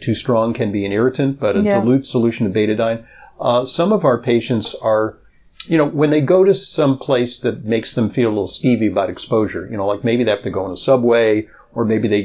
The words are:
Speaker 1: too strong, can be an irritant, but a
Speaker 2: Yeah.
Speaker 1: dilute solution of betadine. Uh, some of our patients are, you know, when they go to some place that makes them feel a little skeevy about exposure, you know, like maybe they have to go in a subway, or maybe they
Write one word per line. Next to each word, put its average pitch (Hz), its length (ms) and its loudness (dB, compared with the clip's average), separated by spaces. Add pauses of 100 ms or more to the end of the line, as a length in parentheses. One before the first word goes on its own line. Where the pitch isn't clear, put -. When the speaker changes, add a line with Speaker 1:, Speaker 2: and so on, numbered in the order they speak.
Speaker 1:
too 110 140 -2
strong, 117 380 0
can 110 180 -2
be 101 140 -2
an 98 80 -4
irritant, 131 460 0
but 104 180 0
a 104 40 2
Speaker 2:
Yeah. 101 200 2
Speaker 1:
dilute 131 240 2
solution 117 400 0
of 95 80 -2
betadine. 110 500 0 (360)
Uh, 123 260 0
some 170 260 -2
of 202 140 0
our 127 160 2
patients 117 600 -2
are, 110 360 0 (500)
you 165 100 0
know, 151 100 4
when 147 220 0
they 151 120 2
go 180 240 4
to 190 100 6
some 139 420 0
place 123 440 -2
that 101 240 -4
makes 110 280 -2
them 110 160 0
feel 117 200 0
a - 80 -4
little 98 100 -2
skeevy 113 420 0
about 92 200 -2
exposure, 98 600 -2
you 117 80 -10
know, 98 80 -2
like 101 200 -2
maybe 120 180 2
they 110 80 2
have 104 120 -2
to - 60 -4
go 95 160 -4
in 95 60 -8
a 87 60 -12
subway, 117 720 2 (280)
or 117 100 -2
maybe 107 220 0
they 104 180 0